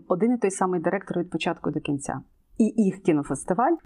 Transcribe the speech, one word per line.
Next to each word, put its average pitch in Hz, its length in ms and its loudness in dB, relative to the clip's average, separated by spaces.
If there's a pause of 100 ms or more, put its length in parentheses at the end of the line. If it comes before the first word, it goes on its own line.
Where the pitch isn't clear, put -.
один 196 240 2
і 240 60 0
той 202 120 2
самий 185 300 0
директор 180 380 -2
від 175 120 -4
початку 165 400 -4
до 151 100 -4
кінця. 139 400 -4 (380)
І 226 60 6 (180)
їх 190 200 2
кінофестиваль 170 720 2 (140)